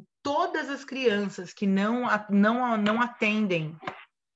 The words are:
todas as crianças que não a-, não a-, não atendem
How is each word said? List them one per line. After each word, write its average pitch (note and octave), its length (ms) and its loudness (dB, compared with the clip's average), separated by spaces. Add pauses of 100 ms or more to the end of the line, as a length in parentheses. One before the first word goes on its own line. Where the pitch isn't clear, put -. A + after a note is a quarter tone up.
(220)
todas D#4 480 -2
as C#4 140 -8
crianças G3+ 720 -2
que - 120 -4
não G#3 400 2
a-, G#3 240 -2
não G#3+ 360 4
a-, A#3 120 0
não G#3+ 240 2
atendem G#3 760 0 (580)